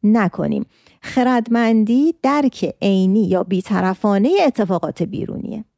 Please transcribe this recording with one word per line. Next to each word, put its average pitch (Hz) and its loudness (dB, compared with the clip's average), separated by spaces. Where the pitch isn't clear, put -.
نکنیم. 185 0
خردمندی 233 2
درک 269 0
عینی 196 2
یا 185 0
بی‌طرفانهٔ 190 0
اتفاقات 185 -2
بیرونیه. - -8